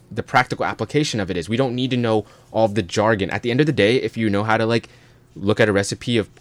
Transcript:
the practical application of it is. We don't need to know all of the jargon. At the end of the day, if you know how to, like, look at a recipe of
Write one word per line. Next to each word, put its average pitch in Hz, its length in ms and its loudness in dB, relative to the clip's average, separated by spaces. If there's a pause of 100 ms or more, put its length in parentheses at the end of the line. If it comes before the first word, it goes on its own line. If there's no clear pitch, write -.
(120)
the 113 120 -6
practical - 420 0
application 113 560 -2
of 92 100 -4
it 87 60 -4
is. 82 100 -6
We 110 80 -4
don't 123 180 0
need 127 180 -2
to 127 60 -2
know 110 280 0 (260)
all 110 140 2
of 104 100 0
the 110 60 0
jargon. 101 480 0
At 98 140 -6
the 120 80 -2
end 127 100 2
of 151 40 4
the 156 60 -2
day, 107 240 4
if 113 220 -2
you 113 120 0
know 101 140 0
how 110 140 2
to, 113 80 0
like, 117 240 -2 (480)
look 104 240 0
at 107 80 4
a - 20 2
recipe 101 460 0
of 98 100 0 (140)